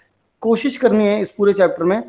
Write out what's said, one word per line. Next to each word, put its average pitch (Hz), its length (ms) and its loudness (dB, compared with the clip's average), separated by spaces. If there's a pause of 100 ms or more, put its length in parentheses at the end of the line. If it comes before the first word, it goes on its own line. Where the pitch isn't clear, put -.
(420)
कोशिश 233 360 -2
करनी 214 260 2
है 208 180 0
इस 180 80 -6
पूरे 202 240 0
chapter 175 300 0
में 202 260 0